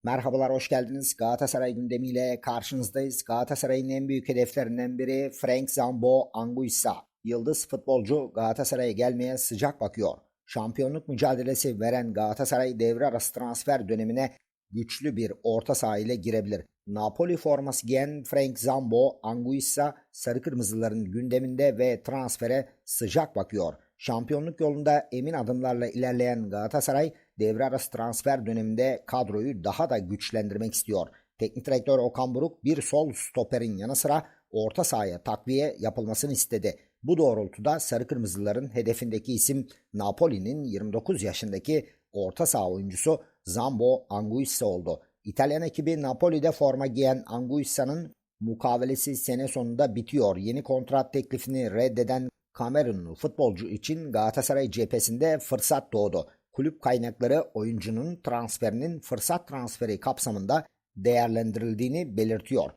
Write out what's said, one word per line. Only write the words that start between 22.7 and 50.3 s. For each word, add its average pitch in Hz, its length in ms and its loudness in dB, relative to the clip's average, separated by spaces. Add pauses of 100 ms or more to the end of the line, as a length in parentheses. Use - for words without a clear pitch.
sıcak 135 500 0
bakıyor. 95 380 -2 (240)
Şampiyonluk 147 640 -2
yolunda 147 520 4
emin 131 220 -2
adımlarla 123 540 0
ilerleyen 123 640 0
Galatasaray 135 640 0 (260)
devre 110 260 2
arası 131 260 0
transfer 117 540 -2
döneminde 113 640 0
kadroyu 107 560 -2
daha 101 260 0
da 123 80 2
güçlendirmek 104 760 -4
istiyor. 98 340 -2 (300)
Teknik 113 280 -4
direktör 135 340 4
Okan 123 360 0
Buruk 160 280 -2
bir 143 180 2
sol 147 320 2
stoperin 117 640 -2
yanı 117 180 -4
sıra 151 300 2 (240)
orta 110 340 0
sahaya 101 400 -2
takviye 131 560 -2
yapılmasını 110 520 -2
istedi. 107 480 -2 (240)
Bu 160 140 2
doğrultuda 117 600 2
sarı 120 280 -2
kırmızıların 107 680 -2
hedefindeki 113 580 -2
isim 135 340 2 (260)
Napoli'nin 104 720 0
yirmi 104 300 -6
dokuz - 300 -2
yaşındaki 107 640 -2 (240)
orta 98 320 -2
saha 101 240 2
oyuncusu 98 520 0 (240)
Zambo 123 640 2
Anguissa 110 560 -2
oldu. 90 360 -2 (220)
İtalyan 143 380 2
ekibi 160 400 -2
Napoli'de 151 500 2
forma 135 360 2
giyen 131 380 2
Anguissa'nın 135 880 -2 (260)
mukavelesi 123 760 0
sene 127 320 -2
sonunda 120 480 0
bitiyor. 110 420 2